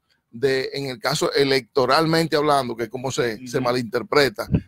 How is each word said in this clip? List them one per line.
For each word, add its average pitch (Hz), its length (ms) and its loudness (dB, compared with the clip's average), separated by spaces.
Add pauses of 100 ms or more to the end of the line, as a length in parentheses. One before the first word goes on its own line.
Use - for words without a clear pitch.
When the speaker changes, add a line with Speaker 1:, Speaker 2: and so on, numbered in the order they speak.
(300)
Speaker 1:
de, 131 440 -2
en 139 120 -6
el 127 120 -10
caso 147 340 -2
electoralmente 143 1040 2
hablando, 139 400 0
que 117 80 -6
es 107 60 -6
como 127 200 -8
se, 120 260 -2
Speaker 2:
Ujú. 127 100 -18
Speaker 1:
se 131 140 -4
malinterpreta, 123 840 0 (220)